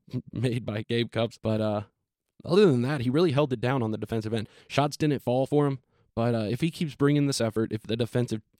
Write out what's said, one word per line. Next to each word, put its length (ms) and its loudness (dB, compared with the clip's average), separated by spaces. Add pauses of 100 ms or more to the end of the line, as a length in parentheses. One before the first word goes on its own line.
(140)
<laughs> 180 -8
made 340 -2
by 220 -6
Gabe 240 -2
Cupps, 300 -4
but, 180 0
uh, 220 0 (640)
other 200 6
than 180 4
that, 180 -2
he 80 0
really 240 2
held 180 2
it 80 -2
down 240 0
on 80 -2
the 60 -2
defensive 360 -4
end. 140 -4 (220)
Shots 260 0
didn't 260 0
fall 240 0
for 220 2
him, 120 -4 (360)
but, 180 2
uh, 160 0
if 120 -2
he 100 0
keeps 240 -6
bringing 320 4
this 140 -2
effort, 320 0
if 100 -6
the 140 -4
defensive 440 -2 (180)